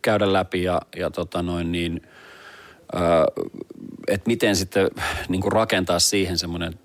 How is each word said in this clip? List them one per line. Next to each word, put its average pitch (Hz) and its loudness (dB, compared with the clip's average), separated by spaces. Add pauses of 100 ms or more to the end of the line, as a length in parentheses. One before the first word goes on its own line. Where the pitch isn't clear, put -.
käydä 101 4
läpi 90 0
ja, 90 2 (140)
ja, 87 -2
tota 87 -6
noin, 87 -2
niin, 85 -4 (920)
äh, 87 0 (1040)
että 101 0
miten 113 2
sitten, 95 0 (400)
niin 92 0
kuin, 98 0
rakentaa 95 2
siihen 92 2
semmoinen 85 -4 (120)